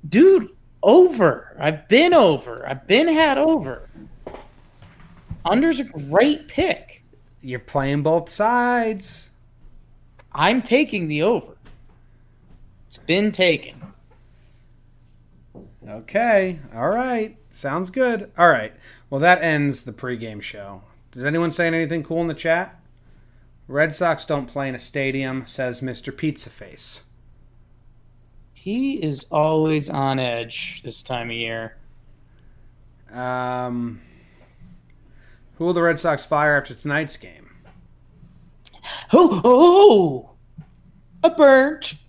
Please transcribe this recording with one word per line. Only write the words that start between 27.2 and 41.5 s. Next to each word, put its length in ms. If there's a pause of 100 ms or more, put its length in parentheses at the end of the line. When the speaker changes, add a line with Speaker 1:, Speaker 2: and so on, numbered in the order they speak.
Speaker 1:
He 500
is 280
always 580
on 300
edge 640
this 200
time 280
of 60
year. 400 (1300)
Speaker 2:
Um, 880 (1500)
who 100
will 80
the 100
Red 160
Sox 260
fire 320
after 180
tonight's 420
game? 340 (1600)
Speaker 1:
Who? 340
Oh, 840 (920)
a 80
burnt. 640 (140)